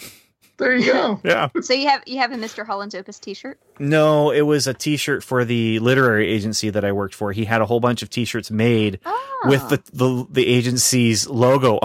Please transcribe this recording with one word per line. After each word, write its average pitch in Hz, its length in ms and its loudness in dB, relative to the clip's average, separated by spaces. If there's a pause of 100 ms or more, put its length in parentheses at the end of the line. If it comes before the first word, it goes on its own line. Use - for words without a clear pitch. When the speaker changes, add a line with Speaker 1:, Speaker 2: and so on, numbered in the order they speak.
(580)
Speaker 1:
There 254 180 0
you 247 180 2
go. 240 280 0
Speaker 2:
<laughs> - 40 -10
Yeah. - 240 0 (120)
Speaker 3:
So - 120 -2
you 277 160 0
have, 269 160 0
you 254 140 -8
have 247 120 -2
a 254 60 -8
Mister 220 260 -10
Holland's 202 320 -8
Opus 196 240 -16
t-shirt? - 400 -14 (200)
Speaker 2:
No, 151 520 4
it 143 120 2
was 147 240 2
a 131 60 -2
t-shirt 147 500 -2
for 123 200 0
the 113 360 0
literary 117 500 4
agency 107 400 -2
that 101 160 -2
I 101 80 0
worked 98 200 -4
for. 101 200 -6
He 113 120 -4
had 113 160 0
a 107 40 2
whole 113 160 0
bunch 120 220 0
of 101 60 -12
t-shirts 117 420 -6
made 110 540 2
Speaker 3:
Oh. 453 440 -8
Speaker 2:
with 135 200 2
the, 143 140 0 (100)
the, 127 360 0
the 131 180 0
agency's 120 800 2
logo 123 580 2